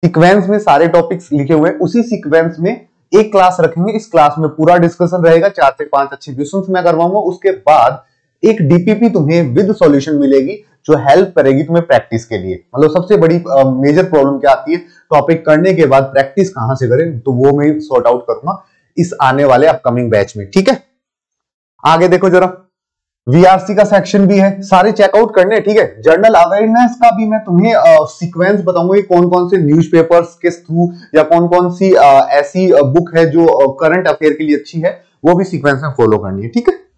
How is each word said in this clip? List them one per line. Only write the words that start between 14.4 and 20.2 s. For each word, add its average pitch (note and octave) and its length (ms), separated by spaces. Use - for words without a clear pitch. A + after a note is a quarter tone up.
आती C3+ 220
है, F3 60
टॉपिक D#3+ 680
करने E3+ 280
के E3+ 120
बाद C3+ 160
प्रैक्टिस C3+ 480
कहां A#2 260
से B2+ 100
करें, C3+ 340
तो C3+ 120
वो C3+ 260
मैं D3+ 220
sort B2+ 260
out B2 200
करूंगा C#3+ 380
इस F3 240
आने C3+ 220
वाले C3+ 220
upcoming B2 440
batch G2+ 260